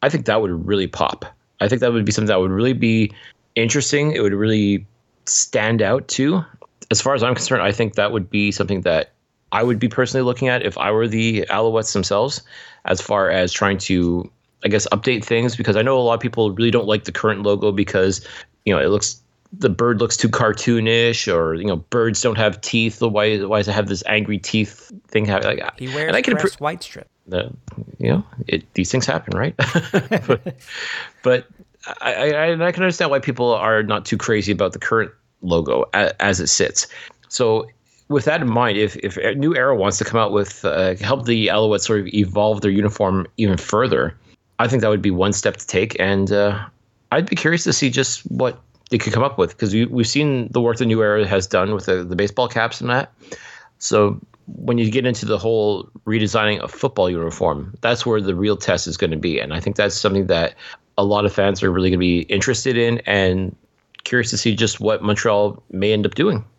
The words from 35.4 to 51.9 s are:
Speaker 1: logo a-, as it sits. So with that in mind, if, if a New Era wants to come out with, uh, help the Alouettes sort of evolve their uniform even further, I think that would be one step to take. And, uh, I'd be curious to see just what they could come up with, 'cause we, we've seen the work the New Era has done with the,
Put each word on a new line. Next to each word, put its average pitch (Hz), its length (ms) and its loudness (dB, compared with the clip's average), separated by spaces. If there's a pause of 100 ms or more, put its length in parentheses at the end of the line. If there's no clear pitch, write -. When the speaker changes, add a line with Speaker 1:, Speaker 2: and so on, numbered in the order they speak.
Speaker 1:
logo 80 520 0
a-, 95 280 0
as 95 180 2
it 78 80 -2
sits. - 400 0 (420)
So 110 380 0 (400)
with 143 180 0
that 156 160 2
in 131 80 0
mind, 113 280 2
if, 104 200 0
if 98 200 -6
a 117 180 0
New 147 200 0
Era 131 200 2
wants 98 240 0
to 110 60 -2
come 113 140 0
out 104 120 2
with, 101 340 -2
uh, 92 300 0
help 117 300 -2
the 113 220 2
Alouettes 104 380 2
sort 107 160 2
of 92 60 -6
evolve 104 540 0
their 104 100 2
uniform 98 560 0 (100)
even 98 200 2
further, 85 580 0 (420)
I 113 100 2
think 120 140 2
that 110 80 2
would 104 120 2
be 101 100 0
one 92 200 2
step - 260 -2
to - 100 -16
take. 95 320 0
And, 98 320 2
uh, 101 280 2 (520)
I'd 170 180 0
be - 60 0
curious 165 300 0
to - 80 2
see 139 160 2
just 127 320 -2 (100)
what 123 280 -2 (300)
they 120 80 0
could 110 160 -2
come 110 80 2
up 139 160 0
with, - 180 0
'cause 104 160 -2
we, 113 140 2
we've 117 220 0
seen 131 440 0
the 120 80 0
work 117 180 2
the 127 100 0
New 110 160 4
Era 104 240 2
has 95 180 2
done 98 300 0
with 92 100 -6
the, 92 180 0